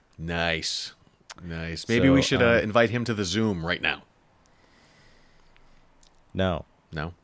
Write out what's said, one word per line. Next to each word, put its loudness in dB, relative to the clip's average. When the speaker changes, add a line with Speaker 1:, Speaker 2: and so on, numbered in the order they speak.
Speaker 1:
Nice. -4
Nice. -8
Maybe 4
we 6
Speaker 2:
So, 0
Speaker 1:
should, 2
uh, 4
Speaker 2:
um, 2
Speaker 1:
invite 4
him -2
to -2
the -2
Zoom 0
right -2
now. -2
Speaker 2:
No. -2
Speaker 1:
No? -8